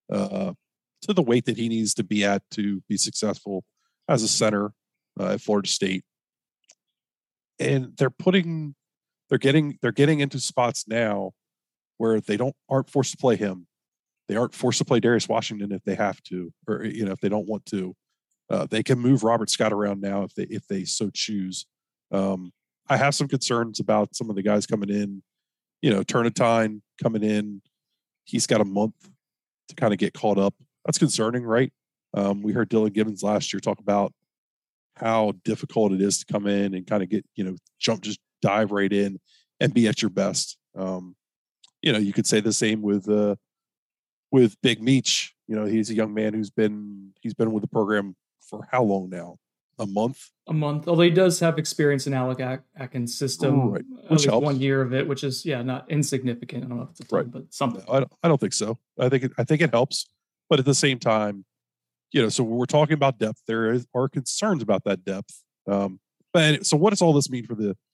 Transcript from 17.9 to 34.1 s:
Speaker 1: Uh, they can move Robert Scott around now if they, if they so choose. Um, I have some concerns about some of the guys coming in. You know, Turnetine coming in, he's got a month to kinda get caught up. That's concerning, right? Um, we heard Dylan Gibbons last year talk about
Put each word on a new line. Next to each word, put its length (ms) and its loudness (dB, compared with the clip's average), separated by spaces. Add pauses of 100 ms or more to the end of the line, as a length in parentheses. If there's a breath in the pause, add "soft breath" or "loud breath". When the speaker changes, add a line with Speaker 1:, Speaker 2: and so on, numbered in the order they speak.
Speaker 1:
Uh, 180 -2
they 160 -2
can 160 2
move 240 4
Robert 280 2
Scott 220 0
around 280 -2
now 220 -4
if 120 -8
they, 100 -6
if 220 -10
they 180 -4
so 280 -4
choose. 540 -6 (440)
Um, 420 -2 (360)
I 80 2
have 180 2
some 140 -2
concerns 500 -2
about 380 0
some 140 -8
of 60 -4
the 60 -4
guys 240 0
coming 240 -4
in. 320 -4 (600)
You 100 2
know, 100 2
Turnetine 800 2 (220)
coming 200 -2
in, 400 -2 (600)
he's 220 -4
got 140 2
a 40 4
month 460 -2 (580)
to 60 -20
kinda 220 0
get 180 -2
caught 240 0
up. 160 2 (300)
That's 140 -2
concerning, 460 0
right? 280 2 (420)
Um, 280 0
we 100 -2
heard 180 0
Dylan 220 2
Gibbons 300 -2
last 300 0
year 80 -6
talk 180 -4
about 340 0 (840)